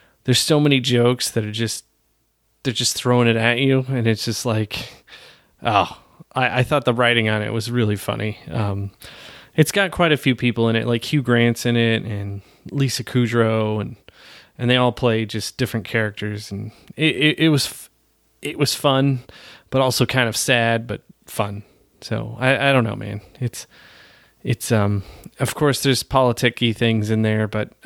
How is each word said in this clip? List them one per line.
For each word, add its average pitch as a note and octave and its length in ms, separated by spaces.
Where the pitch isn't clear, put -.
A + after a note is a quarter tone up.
there's B2 160
so D3+ 200
many C#3+ 200
jokes B2 500
that A2 160
are G#2+ 60
just, A2 340
they're B2 100
just A#2+ 220
throwing B2 320
it A#2 80
at A#2 240
you, C3+ 300
and B2 180
it's A2 180
just - 180
like, A2 480
oh, G2+ 400
I, B2+ 280
I - 20
thought D3 220
the B2 100
writing A#2 340
on G#2+ 140
it G#2+ 100
was G#2+ 160
really A2+ 260
funny. G#2+ 440
Um, G2+ 400
it's D#3 160
got F#3+ 200
quite E3+ 200
a C#3+ 60
few B2+ 180
people A#2 320
in A2+ 80
it, A2+ 120
like A#2+ 260
Hugh D3 80
Grant's A#2+ 460
in A#2+ 100
it, A2+ 280
and G2+ 360
Lisa C#3 320
Kudrow, A2+ 760
and, A2+ 180
and B2 100
they B2 100
all B2 160
play A2+ 340
just - 300
different A#2+ 280
characters, G#2 640
and G#2+ 220
it, D3 200
it, D3+ 240
it D#3+ 100
was C#3+ 180
f-, - 240
it D3+ 160
was D3 160
fun, C3+ 460
but C3 100
also B2+ 280
kind B2+ 200
of G#2+ 80
sad, A#2 520
but G#2 160
fun. G2+ 340
So A2+ 380
I, C3 300
I - 20
don't B2+ 140
know, G#2+ 100
man. G#2 240
It's, - 260
it's, - 300
um, G#2 320
of - 160
course C#3+ 300
there's C3 180
politic-y B2 720
things A2 380
in A2 140
there, G#2+ 220
but, G#2 280